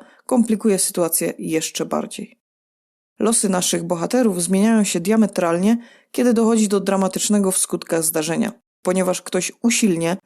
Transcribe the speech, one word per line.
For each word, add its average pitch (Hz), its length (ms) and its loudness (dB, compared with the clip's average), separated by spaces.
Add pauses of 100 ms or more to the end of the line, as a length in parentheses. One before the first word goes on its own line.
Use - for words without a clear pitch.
(260)
komplikuje 220 520 2
sytuację 170 600 -2
jeszcze 160 480 -4
bardziej. - 540 -8 (800)
Losy 226 300 0
naszych 180 360 -2
bohaterów 175 580 0
zmieniają 202 420 2
się 185 160 -2
diametralnie, 196 760 2 (320)
kiedy 240 240 2
dochodzi 220 340 2
do 196 120 0
dramatycznego 190 720 0
w - 80 -2
skutkach - 440 -4
zdarzenia, 160 500 -2 (300)
ponieważ 185 400 0
ktoś - 300 -4 (100)
usilnie 180 640 0